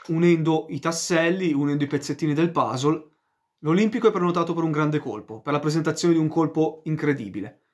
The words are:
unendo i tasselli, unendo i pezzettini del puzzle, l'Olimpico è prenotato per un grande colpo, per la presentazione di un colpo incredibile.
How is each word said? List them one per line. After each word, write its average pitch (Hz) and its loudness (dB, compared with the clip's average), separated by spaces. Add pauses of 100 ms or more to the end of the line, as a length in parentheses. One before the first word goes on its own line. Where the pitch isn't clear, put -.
unendo 160 2
i 139 -8
tasselli, 170 0
unendo 143 0
i - -4
pezzettini 143 -2
del 165 2
puzzle, 139 -2 (500)
l'Olimpico 208 2
è - 6
prenotato 175 0
per 165 -2
un 160 0
grande 151 0
colpo, 110 -10
per 143 -4
la 147 0
presentazione 156 0
di 160 4
un 156 2
colpo 156 0
incredibile. 131 -4